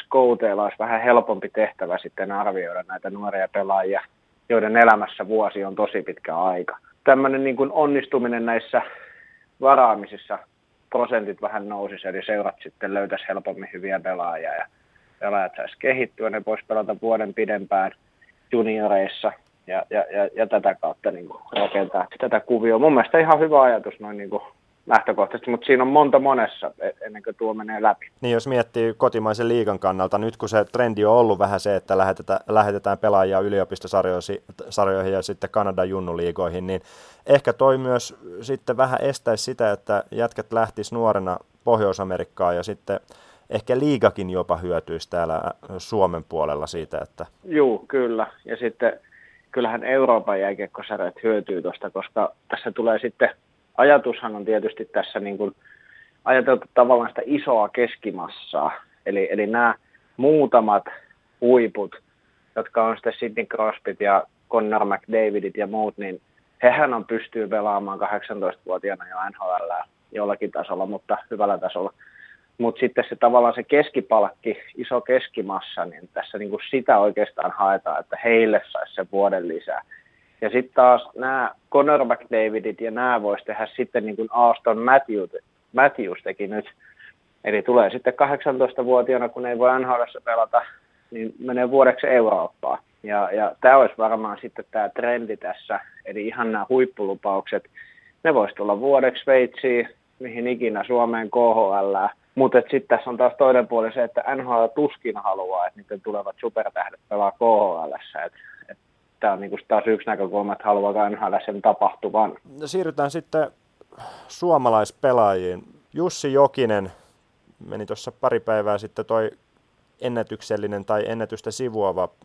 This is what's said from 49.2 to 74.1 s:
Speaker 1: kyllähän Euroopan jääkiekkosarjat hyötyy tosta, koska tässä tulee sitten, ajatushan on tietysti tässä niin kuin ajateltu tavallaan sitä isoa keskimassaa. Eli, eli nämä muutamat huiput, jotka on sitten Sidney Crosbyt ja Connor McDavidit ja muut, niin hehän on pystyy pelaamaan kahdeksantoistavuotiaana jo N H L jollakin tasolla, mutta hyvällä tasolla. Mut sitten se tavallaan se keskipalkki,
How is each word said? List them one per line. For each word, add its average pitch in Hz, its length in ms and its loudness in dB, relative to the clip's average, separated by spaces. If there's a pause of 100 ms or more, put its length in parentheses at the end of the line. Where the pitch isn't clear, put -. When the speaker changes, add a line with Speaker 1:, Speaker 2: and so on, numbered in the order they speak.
Speaker 1:
kyllähän 117 300 -4
Euroopan 117 560 2
jääkiekkosarjat 98 840 -6
hyötyy 104 380 -2
tosta, 90 280 -8
koska 98 420 -4 (160)
tässä - 240 -8
tulee 110 280 0
sitten, 117 300 -2 (480)
ajatushan 127 580 4
on 101 100 -10
tietysti 110 400 -2
tässä - 340 -4
niin 101 180 -8
kuin 101 180 -6 (680)
ajateltu 127 480 2
tavallaan 120 360 4
sitä - 160 -8
isoa 123 440 0
keskimassaa. 85 1040 -4 (340)
Eli, 98 260 -2
eli 104 160 -2
nämä 117 280 2 (420)
muutamat 123 640 4 (580)
huiput, 117 540 2 (600)
jotka 113 280 -2
on 113 120 0
sitten 110 240 -6
Sidney 113 260 -6
Crosbyt 107 560 -6
ja 98 220 2 (260)
Connor 107 360 0
McDavidit 101 720 -2
ja 101 100 -4
muut, 107 300 -6
niin 95 240 -12 (420)
hehän 131 300 2
on 113 120 -6
pystyy 113 420 -6
pelaamaan 101 520 -2
kahdeksantoistavuotiaana 95 1080 -6
jo 92 80 -16 (140)
N 101 40 -20
H - 100 -14 (180)
L 85 100 -8 (400)
jollakin 104 400 -4
tasolla, 92 340 -6
mutta 98 320 -6 (140)
hyvällä 101 260 -2
tasolla. 92 360 -6 (640)
Mut 117 220 -2
sitten 123 300 0
se 120 60 -10
tavallaan 120 400 4
se 117 80 -8
keskipalkki, 110 920 0 (180)